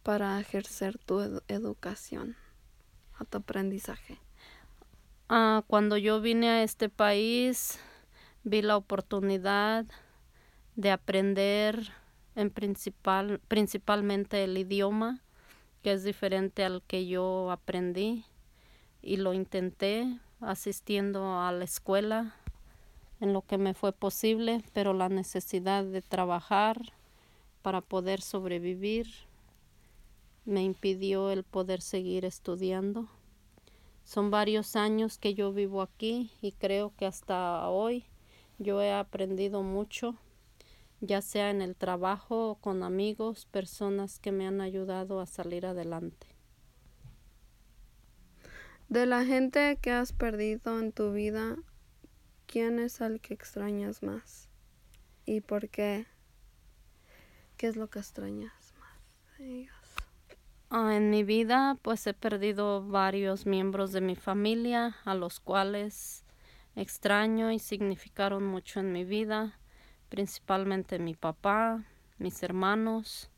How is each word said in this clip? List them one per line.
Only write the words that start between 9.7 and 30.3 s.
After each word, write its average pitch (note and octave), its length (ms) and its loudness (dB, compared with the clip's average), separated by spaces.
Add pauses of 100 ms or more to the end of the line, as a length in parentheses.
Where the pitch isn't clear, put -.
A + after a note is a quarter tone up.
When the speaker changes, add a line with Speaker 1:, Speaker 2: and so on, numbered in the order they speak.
Speaker 2:
de G3+ 140 2
aprender G3+ 1040 2 (440)
en G#3 140 0
principal, G3 960 -2
principalmente G3+ 960 2
el F#3+ 140 -2
idioma, G3+ 640 0 (640)
que G3+ 80 2
es F#3+ 120 0
diferente F#3+ 600 0
al F#3 180 -2
que F#3 240 -4
yo F#3 460 0
aprendí, F#3 720 -2 (760)
y - 140 -2
lo F#3+ 180 2
intenté G3 840 0 (220)
asistiendo G3 1000 -2
a F3+ 140 2
la F3+ 100 -2
escuela. G#3+ 720 0 (840)
En G3+ 140 2
lo F#3+ 80 2
que - 160 -2
me G3 160 2
fue G3 180 0
posible, A3 720 0 (100)
pero G3 200 2
la F#3 160 2
necesidad F#3+ 760 0
de F#3+ 180 -4
trabajar G3+ 920 0 (680)
para F#3 200 0
poder F#3+ 400 -2
sobrevivir F#3+ 840 -2 (1400)